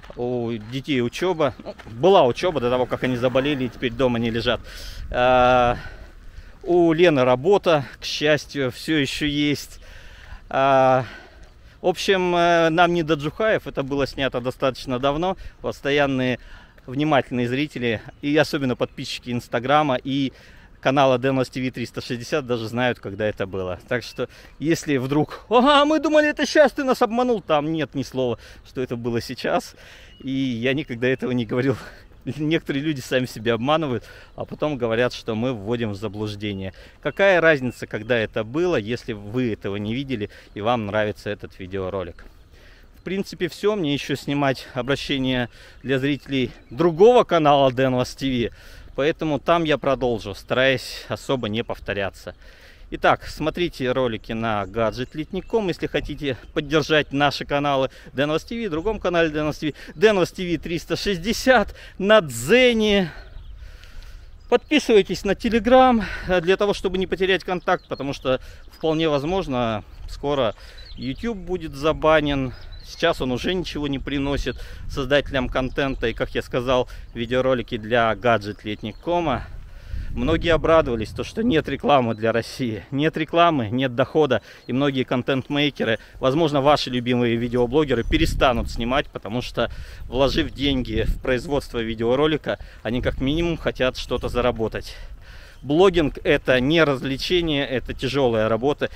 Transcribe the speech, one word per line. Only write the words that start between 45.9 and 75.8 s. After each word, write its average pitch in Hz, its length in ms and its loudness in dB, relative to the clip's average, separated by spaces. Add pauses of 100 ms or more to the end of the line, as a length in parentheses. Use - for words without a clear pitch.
зрителей 135 520 -2 (180)
другого 175 560 6
канала 143 460 4
Д 123 120 0
Н 127 220 0
С - 100 -10
Т 135 120 -4
В. 120 240 -2 (440)
Поэтому 151 440 0
там 170 240 2
я 151 140 2
продолжу, 120 580 -2
стараясь 127 720 -2
особо 120 400 -4
не 110 140 -2
повторяться. 98 720 -6 (560)
Итак, 156 360 2
смотрите 151 640 -4
ролики 120 420 -2
на 110 340 -2
гаджет 110 480 -4
летник 165 320 -8
ком, 220 200 -2
если 156 200 -4
хотите 143 500 -6 (160)
поддержать 151 580 0
наши 139 320 0
каналы 143 460 0 (240)
Д 131 100 -2
Н 151 160 0
С - 40 -6
Т 240 120 -10
В, 233 120 -6
в - 20 -6
другом 185 300 -4
канале 170 300 2
Д 151 100 -4
Н 151 120 -2
С - 60 -10
Т 151 140 -4
В, - 280 -18
Д 196 100 8
Н 190 140 4
С - 80 -2
Т 185 120 -8
В 170 180 -2
триста 165 340 -6
шестьдесят 202 800 2 (240)
на 208 240 6
Дзене. 202 880 4 (1400)
Подписывайтесь 233 800 2
на 202 60 2
Telegram, 233 720 4 (240)
э, 180 140 2
для 185 140 4
того, 202 200 0
чтобы 185 240 -2
не 190 80 -2
потерять 185 360 0
контакт, 180 440 -2
потому 135 260 -6
что 131 260 -2 (320)
вполне 160 380 0
возможно, 139 760 0 (240)
скоро 135 460 0 (420)
YouTube 160 440 -8
будет 170 340 -6
забанен. 147 800 2 (320)
Сейчас - 360 0
он 131 100 -2
уже 160 240 -2
ничего 151 320 -4
не 139 100 -4
приносит 139 600 -4 (300)
создателям 135 640 0
контента. 131 600 -2